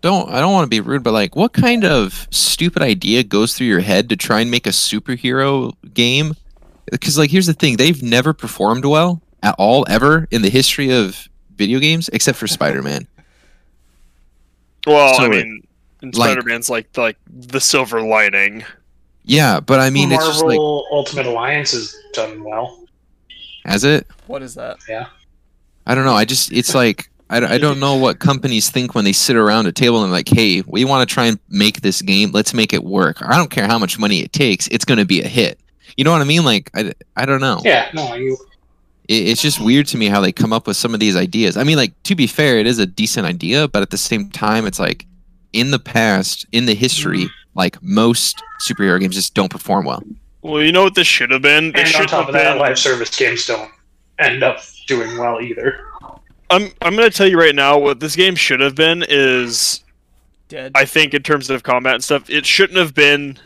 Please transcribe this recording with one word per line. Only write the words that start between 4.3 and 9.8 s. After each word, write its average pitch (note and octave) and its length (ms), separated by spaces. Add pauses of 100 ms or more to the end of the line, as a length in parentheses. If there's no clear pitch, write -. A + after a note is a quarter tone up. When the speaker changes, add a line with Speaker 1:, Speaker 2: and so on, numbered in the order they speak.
Speaker 1:
and A#2 80
make A#2+ 180
a G2+ 40
superhero B2+ 1000 (200)
game? C#3 420 (680)
'Cause, D3 180
like, D3+ 120
here's F3+ 160
the E3 60
thing: C3+ 260
they've C#3+ 220
never B2+ 320
performed A#2 520
well D#3+ 360 (220)
at - 160
all, A#2 300